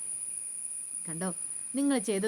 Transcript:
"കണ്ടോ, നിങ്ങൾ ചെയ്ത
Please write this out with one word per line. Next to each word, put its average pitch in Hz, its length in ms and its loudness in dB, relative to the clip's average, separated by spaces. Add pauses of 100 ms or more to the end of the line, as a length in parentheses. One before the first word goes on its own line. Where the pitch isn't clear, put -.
(1040)
"കണ്ടോ, 170 240 -2 (440)
നിങ്ങൾ 277 260 6
ചെയ്ത 202 280 2